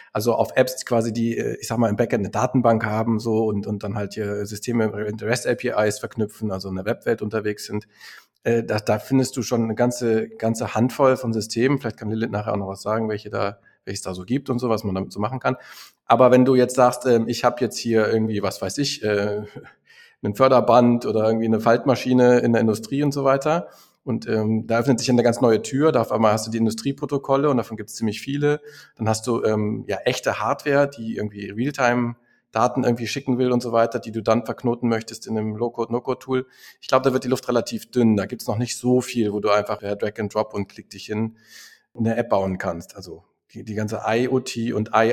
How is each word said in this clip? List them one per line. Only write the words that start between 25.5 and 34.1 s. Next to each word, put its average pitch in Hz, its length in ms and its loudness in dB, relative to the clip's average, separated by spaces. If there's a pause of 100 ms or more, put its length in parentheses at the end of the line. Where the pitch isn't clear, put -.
Tür, 147 320 0
da 131 80 2
auf 110 120 -2
einmal 110 200 4
hast 110 140 0
du 113 40 -8
die 113 60 -4
Industrieprotokolle 139 920 0
und 131 80 2
davon 113 180 -6
gibt's 107 180 -14
ziemlich 110 280 -4
viele. 143 400 -2 (340)
Dann 110 100 -4
hast 110 200 -2
du, 117 180 0
ähm, 107 420 -2
ja, 98 120 -6
echte 123 420 -2
Hardware, 139 480 0
die 113 280 -8
irgendwie 101 340 -8
Realtime 120 680 0 (340)
Daten 120 340 0
irgendwie 117 220 0
schicken 131 300 -2
will 127 160 2
und 123 100 2
so 120 100 -4
weiter, 117 260 2
die 113 120 -8